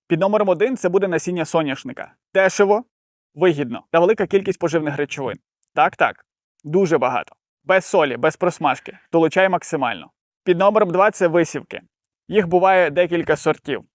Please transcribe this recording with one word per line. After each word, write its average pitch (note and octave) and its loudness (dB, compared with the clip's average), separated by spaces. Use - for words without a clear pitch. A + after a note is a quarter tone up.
Під E3 -2
номером G3+ 2
один G#3+ 0
це F3+ -2
буде G3 0
насіння F3 -4
соняшника. C#3 -6
Дешево, G3 2
вигідно C#3+ 0
та E3 4
велика G3+ 2
кількість G3 -2
поживних D3+ -2
речовин. C#3 -8
Так, D#3+ 2
так, - -2
дуже D#3+ 0
багато. B2 -2
Без F#3 2
солі, C#3+ 0
без D3+ 0
просмажки. - -4
Долучай E3 2
максимально. B2 -6
Під F3 2
номером G3+ 2
два F#3+ 2
це F#3 0
висівки. D#3+ -2
Їх F#3+ 0
буває F3+ 2
декілька E3 -2
сортів. D3 -4